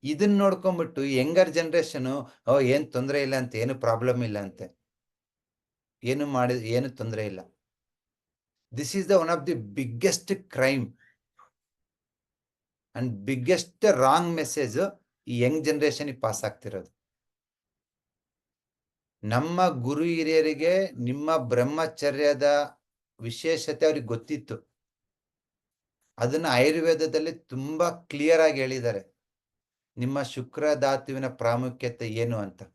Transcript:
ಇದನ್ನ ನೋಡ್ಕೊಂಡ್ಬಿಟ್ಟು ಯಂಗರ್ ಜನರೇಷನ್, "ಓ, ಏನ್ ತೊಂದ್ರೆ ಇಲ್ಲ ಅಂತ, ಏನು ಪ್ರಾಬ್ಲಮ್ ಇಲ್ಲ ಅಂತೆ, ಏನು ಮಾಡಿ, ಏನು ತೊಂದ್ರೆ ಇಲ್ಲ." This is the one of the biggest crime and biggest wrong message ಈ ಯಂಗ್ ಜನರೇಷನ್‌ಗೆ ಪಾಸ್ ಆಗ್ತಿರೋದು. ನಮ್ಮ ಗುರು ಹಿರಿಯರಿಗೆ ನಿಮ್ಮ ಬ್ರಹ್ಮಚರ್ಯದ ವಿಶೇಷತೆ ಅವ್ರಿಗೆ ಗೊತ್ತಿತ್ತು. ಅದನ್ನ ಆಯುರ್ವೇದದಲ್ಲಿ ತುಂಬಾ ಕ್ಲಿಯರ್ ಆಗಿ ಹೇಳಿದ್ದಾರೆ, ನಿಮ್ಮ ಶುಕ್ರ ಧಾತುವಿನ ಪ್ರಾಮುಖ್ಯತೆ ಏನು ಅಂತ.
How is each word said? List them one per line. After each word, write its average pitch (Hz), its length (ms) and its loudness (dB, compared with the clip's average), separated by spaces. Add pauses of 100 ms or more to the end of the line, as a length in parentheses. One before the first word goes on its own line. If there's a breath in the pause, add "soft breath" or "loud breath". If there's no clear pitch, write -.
ಇದನ್ನ 196 360 2
ನೋಡ್ಕೊಂಡ್ಬಿಟ್ಟು 185 640 2
ಯಂಗರ್ 147 460 4
ಜನರೇಷನ್, 160 580 0 (420 loud breath)
"ಓ, 135 100 6
ಏನ್ 139 340 2
ತೊಂದ್ರೆ 135 280 -2
ಇಲ್ಲ 135 140 -2
ಅಂತ, 127 200 -4
ಏನು 123 200 -2
ಪ್ರಾಬ್ಲಮ್ 120 480 0
ಇಲ್ಲ 107 160 -4
ಅಂತೆ, 95 400 -12 (1200)
ಏನು 135 240 -2
ಮಾಡಿ, 123 260 0
ಏನು 120 360 -2
ತೊಂದ್ರೆ 110 360 -6
ಇಲ್ಲ." 95 140 -8 (1300)
This 131 220 -8
is 190 120 -2
the 190 180 6
one 165 40 -4
of 165 160 0
the 151 160 -2 (140)
biggest 127 540 -2
crime 135 580 0 (2000 soft breath)
and 123 140 -4 (160)
biggest 135 560 0
wrong 165 580 4
message 147 640 -2 (260)
ಈ 120 140 -2
ಯಂಗ್ 147 240 2
ಜನರೇಷನ್‌ಗೆ 147 540 -2
ಪಾಸ್ 110 240 -2
ಆಗ್ತಿರೋದು. 98 580 -10 (2250)
ನಮ್ಮ 156 440 2
ಗುರು 143 360 -2
ಹಿರಿಯರಿಗೆ 160 880 2
ನಿಮ್ಮ 143 460 -2
ಬ್ರಹ್ಮಚರ್ಯದ 143 1400 0 (420)
ವಿಶೇಷತೆ 156 680 -2
ಅವ್ರಿಗೆ 151 200 2
ಗೊತ್ತಿತ್ತು. 117 680 -10 (1400)
ಅದನ್ನ 135 320 0
ಆಯುರ್ವೇದದಲ್ಲಿ 156 840 2
ತುಂಬಾ 156 600 -4
ಕ್ಲಿಯರ್ 156 500 2
ಆಗಿ 147 200 4
ಹೇಳಿದ್ದಾರೆ, 120 600 -4 (760)
ನಿಮ್ಮ 135 260 -2
ಶುಕ್ರ 143 500 -2
ಧಾತುವಿನ 135 540 -2
ಪ್ರಾಮುಖ್ಯತೆ 120 840 -4
ಏನು 117 280 -2
ಅಂತ. 101 240 -10 (140)